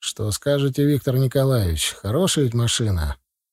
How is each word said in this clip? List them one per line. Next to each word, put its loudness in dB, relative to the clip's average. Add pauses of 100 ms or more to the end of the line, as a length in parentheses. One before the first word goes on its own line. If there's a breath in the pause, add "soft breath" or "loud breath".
«Что -6
скажете, 0
Виктор 0
Николаевич, 0
хорошая 0
ведь -2
машина?» -2 (360)